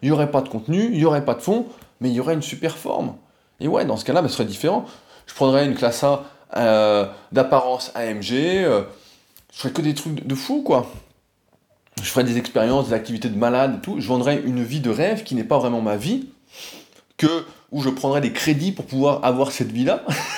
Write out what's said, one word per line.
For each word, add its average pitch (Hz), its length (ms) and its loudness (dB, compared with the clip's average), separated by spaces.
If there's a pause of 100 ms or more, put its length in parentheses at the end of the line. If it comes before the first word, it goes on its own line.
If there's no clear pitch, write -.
il 135 80 0
y - 20 4
aurait 147 180 2
pas 143 120 2
de 131 80 -6
contenu, 170 420 0
il 175 80 0
y 151 60 4
aurait 147 200 2
pas 123 80 2
de - 80 -4
fond, 226 240 0 (340)
mais 123 100 0
il 120 60 0
y 120 40 0
aurait 160 160 0
une 151 80 -2
super - 340 -6
forme. - 380 -4 (440)
Et 87 80 -2
ouais, - 180 2
dans 113 120 -2
ce - 80 -8
cas-là, 151 160 2
bah, 151 60 0
ce - 80 -4
serait 117 100 -2
différent. 156 400 -2 (400)
Je - 80 -18
prendrais 135 320 4
une 135 80 0
classe 117 300 0
A, 143 220 2 (300)
euh, 107 520 4 (240)
d'apparence 127 640 2
A 120 100 -4
M 107 160 -4
G, 147 420 0
euh, 117 200 4 (680)
je - 60 -20
ferais - 160 -6
que - 80 -2
des 151 140 0
trucs 151 200 -6
de, - 80 -8
de 135 120 -4
fou, 277 260 -4
quoi. 131 240 2 (1120)
Je - 100 -6
ferais 127 140 2
des 120 140 0
expériences, 120 520 0
des 117 40 0
activités 110 360 -4
de 101 80 -4
malade 123 420 2
et - 20 -14
tout. 185 180 -6
Je 107 80 -6
vendrais 127 380 2
une 123 180 0
vie 131 180 -4
de 123 100 0
rêve 185 320 0
qui - 100 -8
n'est 113 100 0
pas 139 140 2
vraiment 120 240 0
ma 107 160 0
vie, 233 320 -4 (880)
que, 156 280 0 (260)
où 147 100 -4
je 131 80 2
prendrais 139 320 0
des 117 120 -2
crédits 156 380 0
pour - 140 -6
pouvoir 135 400 2
avoir 127 260 2
cette 110 200 -4
vie-là, 135 340 0 (320)